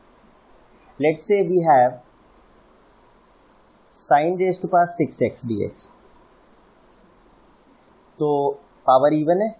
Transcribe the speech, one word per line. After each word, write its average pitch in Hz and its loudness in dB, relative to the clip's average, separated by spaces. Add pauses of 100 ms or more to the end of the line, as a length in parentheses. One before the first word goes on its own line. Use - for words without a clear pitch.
(1000)
Let's 156 0
say 202 2 (100)
we 175 0
have 131 4 (1900)
sine 160 0
raised 180 -2
to 175 -6
power 175 2
six - -4
x - -8
dx। 101 -8 (2250)
तो 151 -2 (560)
पावर 135 4
even 156 0
है, 220 -2 (100)